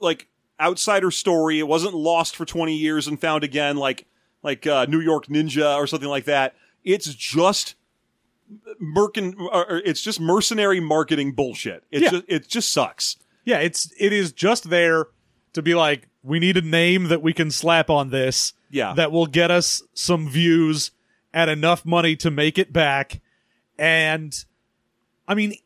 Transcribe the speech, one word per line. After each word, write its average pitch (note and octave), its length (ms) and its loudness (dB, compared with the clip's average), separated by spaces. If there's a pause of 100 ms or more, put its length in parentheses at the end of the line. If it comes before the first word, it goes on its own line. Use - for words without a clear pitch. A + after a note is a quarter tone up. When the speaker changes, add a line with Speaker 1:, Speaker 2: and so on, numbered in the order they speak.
Speaker 1:
like, E3+ 280 -4 (320)
outsider F#3 500 0
story. D#3+ 480 0
It D#3 80 -2
wasn't E3 280 0
lost E3 420 0
for E3+ 80 -10
twenty D#3+ 320 -4
years D#3 320 -2
and D3 100 -6
found D#3 260 -2
again C#3+ 340 -2
like, C3+ 260 -4 (380)
like, C#3+ 240 -6
uh, C#3 200 2
New D3+ 140 0
York D#3 280 0
Ninja D3 500 2
or D3 80 0
something C#3+ 240 -6
like C3+ 160 -4
that. C#3 280 2 (300)
It's F3 300 0
just F3 600 0 (1040)
mercan-, G3 600 0
or, F3+ 320 0
or E3+ 80 -2
it's F3+ 240 -2
just G#3+ 180 -6
mercenary G3 600 2
marketing D3+ 520 0
bullshit. A#2 580 -6
It - 120 0
Speaker 2:
Yeah. E4+ 80 6
Speaker 1:
ju-, F3+ 180 0
it D#3+ 200 -2
just - 240 -4
sucks. - 440 -2 (300)
Speaker 2:
Yeah, A3+ 140 2
it's, E3 380 -4
it G3+ 140 2
is F#3+ 200 0
just G3 380 0
there E3 360 2 (480)
to E3 80 -4
be E3+ 120 2
like, D3+ 340 0 (140)
"We C#3+ 160 -2
need F3+ 180 2
a F#3 60 2
name E3+ 460 2
that D#3 140 2
we D#3+ 100 2
can D#3 180 -2
slap D#3+ 380 2
on C#3+ 220 2
this C3 420 -2 (180)
Speaker 1:
Yeah. A#2 240 -2
Speaker 2:
that D#3 180 0
will E3 140 2
get E3 240 2
us - 320 0 (120)
some D#3+ 340 -2
views D#3+ 600 2 (420)
at E3 160 0
enough D#3 380 0
money E3 300 2
to E3 140 -2
make D3+ 280 -2
it F3+ 140 -2
back." C#3+ 480 -2 (580)
And, D#3 560 0 (920)
I G3 60 -2
mean G#3 200 -2 (120)